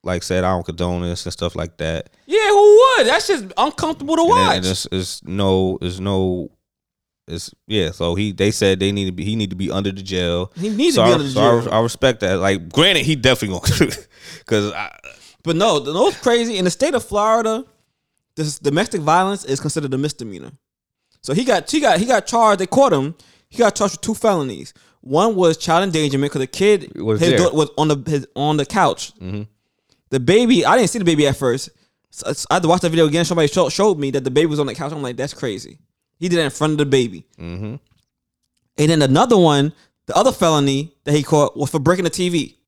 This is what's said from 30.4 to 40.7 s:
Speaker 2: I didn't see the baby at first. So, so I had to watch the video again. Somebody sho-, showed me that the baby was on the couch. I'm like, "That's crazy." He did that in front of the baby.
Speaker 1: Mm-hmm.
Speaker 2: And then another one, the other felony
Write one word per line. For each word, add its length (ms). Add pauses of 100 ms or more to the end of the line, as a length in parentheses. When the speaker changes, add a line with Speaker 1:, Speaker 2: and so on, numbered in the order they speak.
Speaker 2:
I 140
didn't 140
see 80
the 60
baby 200
at 100
first. 360 (400)
So, 220
so 180
I 40
had 80
to 60
watch 120
the 80
video 180
again. 180
Somebody 220
sho-, 220
showed 280
me 140
that 120
the 60
baby 160
was 140
on 80
the 80
couch. 160
I'm 100
like, 160
"That's 160
crazy." 460 (400)
He 100
did 80
that 60
in 80
front 220
of 40
the 80
baby. 400 (140)
Speaker 1:
Mm-hmm. 360 (1040)
Speaker 2:
And 140
then 100
another 380
one, 340 (320)
the 100
other 160
felony 600 (120)